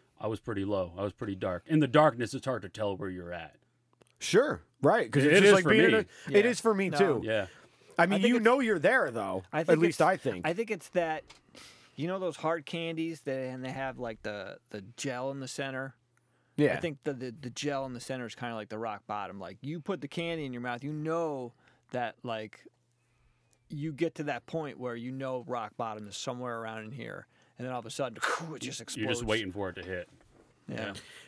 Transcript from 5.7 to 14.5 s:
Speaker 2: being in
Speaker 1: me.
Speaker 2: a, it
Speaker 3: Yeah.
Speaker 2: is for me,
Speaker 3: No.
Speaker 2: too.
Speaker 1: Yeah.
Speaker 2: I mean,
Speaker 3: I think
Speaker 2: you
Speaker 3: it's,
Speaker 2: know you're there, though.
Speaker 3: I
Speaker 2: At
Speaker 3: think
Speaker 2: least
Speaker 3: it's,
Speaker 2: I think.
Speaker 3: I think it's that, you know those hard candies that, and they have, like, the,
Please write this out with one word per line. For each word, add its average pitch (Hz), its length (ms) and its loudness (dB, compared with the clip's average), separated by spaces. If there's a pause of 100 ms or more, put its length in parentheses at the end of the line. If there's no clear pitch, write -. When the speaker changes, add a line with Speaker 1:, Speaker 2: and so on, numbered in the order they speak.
Speaker 2:
being - 140 8
in 226 60 6
Speaker 1:
me. 220 60 6
Speaker 2:
a, - 20 4
it 202 460 2
Speaker 3:
Yeah. 247 60 4
Speaker 2:
is - 100 -2
for 226 120 4
me, 190 160 2
Speaker 3:
No. 147 80 -2
Speaker 2:
too. 151 280 4
Speaker 1:
Yeah. 107 220 0 (520)
Speaker 2:
I 170 60 6
mean, 196 140 4
Speaker 3:
I - 20 2
think 240 80 6
Speaker 2:
you 247 80 6
Speaker 3:
it's, 220 80 2
Speaker 2:
know 254 140 6
you're 220 200 2
there, 190 300 4
though. 98 420 -2
Speaker 3:
I 156 100 0
Speaker 2:
At 160 60 -4
Speaker 3:
think 165 120 6
Speaker 2:
least 170 220 4
Speaker 3:
it's, 156 60 6
Speaker 2:
I 185 100 4
think. 98 280 -4
Speaker 3:
I 165 80 2
think 214 160 -4
it's 202 200 -8
that, 160 340 -2 (720)
you 147 120 -4
know 190 120 -4
those 180 180 -4
hard 160 300 -2
candies 165 540 -6
that, 139 160 -4
and 127 280 -8
they 131 60 -6
have, 135 260 -6
like, 117 240 -8
the, 104 380 -10 (100)